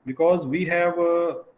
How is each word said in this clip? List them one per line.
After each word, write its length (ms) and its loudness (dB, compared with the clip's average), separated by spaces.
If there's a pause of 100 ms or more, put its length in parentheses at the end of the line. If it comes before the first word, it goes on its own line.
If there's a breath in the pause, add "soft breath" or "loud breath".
because 400 2
we 200 -4
have, 340 0
uh, 360 0 (220)